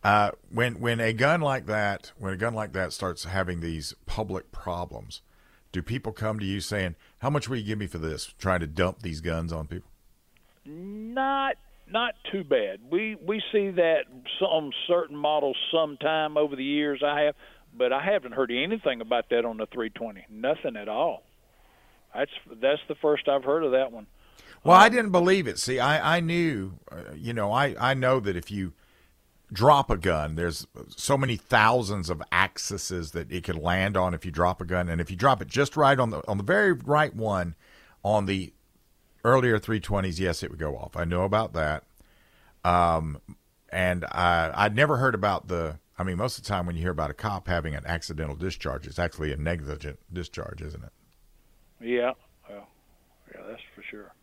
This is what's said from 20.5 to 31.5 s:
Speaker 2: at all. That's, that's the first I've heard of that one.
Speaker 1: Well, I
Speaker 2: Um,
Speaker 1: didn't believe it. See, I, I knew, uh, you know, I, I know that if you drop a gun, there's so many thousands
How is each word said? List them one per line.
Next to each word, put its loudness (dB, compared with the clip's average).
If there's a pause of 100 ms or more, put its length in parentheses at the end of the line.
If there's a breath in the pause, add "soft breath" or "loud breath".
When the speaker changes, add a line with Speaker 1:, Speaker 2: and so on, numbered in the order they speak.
Speaker 2:
at -10
all. -2 (920 soft breath)
That's, -4 (300)
that's 2
the -4
first 0
I've 2
heard 2
of 0
that 2
one. -16 (580 loud breath)
Speaker 1:
Well, 10
I 12
Speaker 2:
Um, 6
Speaker 1:
didn't 2
believe 6
it. -4
See, -2
I, 4
I 2
knew, -2 (120)
uh, -14
you -6
know, 0
I, 2
I 2
know 4
that -2
if -8
you -4 (800 soft breath)
drop 6
a 2
gun, 2
there's -2 (300)
so 0
many 0
thousands 4